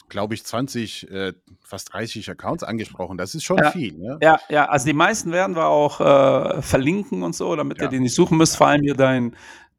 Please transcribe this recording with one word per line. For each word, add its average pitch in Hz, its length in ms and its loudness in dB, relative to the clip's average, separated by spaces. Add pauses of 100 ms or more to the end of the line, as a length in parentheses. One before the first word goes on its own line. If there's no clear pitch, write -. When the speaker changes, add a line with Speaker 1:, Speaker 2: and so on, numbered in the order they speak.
Speaker 1:
glaub 107 240 -6
ich, 101 100 -10
zwanzig, 120 640 -8
äh, 95 240 -6 (280)
fast - 320 -16
dreißig 107 360 -10
Accounts 113 340 -8
angesprochen. 95 540 -10
Das 95 180 -8
ist 151 80 -10
schon 190 160 0
Speaker 2:
Ja. 151 120 4
Speaker 1:
viel, 104 260 -6
ne? 117 240 -10
Speaker 2:
Ja, 156 180 6 (100)
ja, 147 160 4
also 135 220 0
die 151 60 0
meisten 175 380 0
werden 185 240 0
wir 160 120 0
auch, 147 340 2
äh, 139 600 4
verlinken 185 600 -2
und 170 120 -6
so, 180 200 -4
damit 143 220 -6
ihr 143 80 -4
Speaker 1:
Ja. 139 40 -4
Speaker 2:
die 131 100 -4
nicht 127 160 0
suchen 170 220 4
müsst. 160 160 4
Speaker 1:
Ja. - 40 -8
Speaker 2:
Vor 143 100 6
allem 147 140 4
hier 143 140 0
dein, 127 400 2 (440)